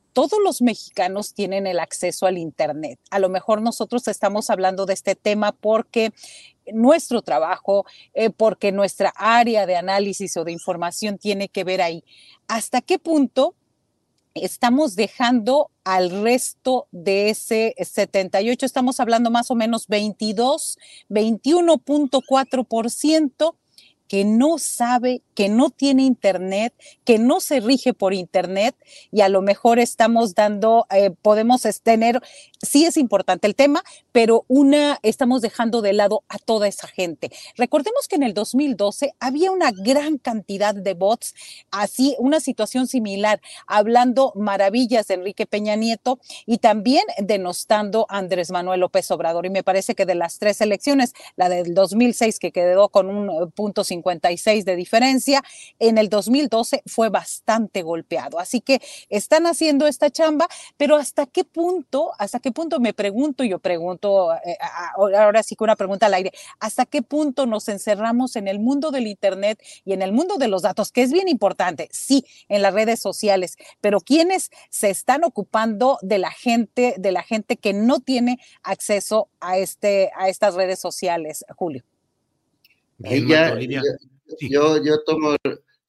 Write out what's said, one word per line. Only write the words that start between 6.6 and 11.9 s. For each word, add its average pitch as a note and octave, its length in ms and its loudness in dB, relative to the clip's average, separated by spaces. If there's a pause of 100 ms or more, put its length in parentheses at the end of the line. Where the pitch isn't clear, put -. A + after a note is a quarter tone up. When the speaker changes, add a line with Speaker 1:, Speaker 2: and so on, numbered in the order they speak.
Speaker 1:
nuestro A#3 520 2
trabajo, F3 640 0 (260)
eh, A3 160 0
porque G#3 440 0
nuestra G3 440 0
área A3+ 480 4
de F3+ 120 0
análisis F#3+ 600 -2
o E3 80 -4
de E3+ 80 -6
información F3 640 -6
tiene G3+ 320 -4
que F#3+ 160 -6
ver F#3 160 -2
ahí. E3+ 240 -4 (440)